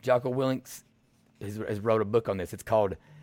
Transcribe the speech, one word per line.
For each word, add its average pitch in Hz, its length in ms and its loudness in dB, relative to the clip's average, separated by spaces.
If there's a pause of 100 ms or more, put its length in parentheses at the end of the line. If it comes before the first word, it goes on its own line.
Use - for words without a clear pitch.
Jocko 123 320 0
Willink 131 480 -2 (580)
has, 104 160 -8
has 107 220 -4
wrote 110 240 2
a - 20 -2
book 113 240 2
on 101 80 0
this. 90 160 -6
It's 87 120 -12
called 104 320 2 (260)